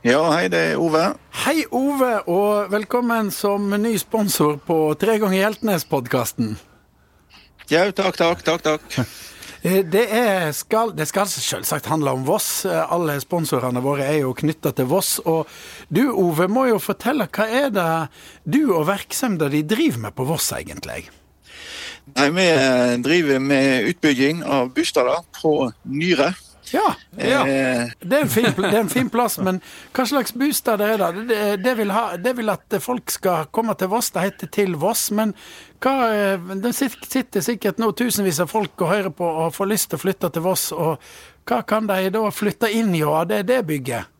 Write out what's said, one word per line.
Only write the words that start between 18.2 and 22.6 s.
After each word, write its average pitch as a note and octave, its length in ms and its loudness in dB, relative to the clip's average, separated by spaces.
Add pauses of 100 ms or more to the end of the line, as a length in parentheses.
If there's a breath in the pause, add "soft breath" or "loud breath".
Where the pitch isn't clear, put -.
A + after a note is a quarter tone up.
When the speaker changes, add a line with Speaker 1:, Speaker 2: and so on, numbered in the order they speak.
Speaker 2:
du A3+ 240 2
og E3 200 2
virksomheten F#3 640 -2
de D3+ 140 2
driver A3 340 0
med G#2+ 160 -8
på B2+ 160 -4
Voss, - 220 -2
egentlig? C#2+ 560 -10 (1000 loud breath)
Speaker 1:
Nei, C#3+ 220 2
vi, F#3 160 2
eh, C3 520 4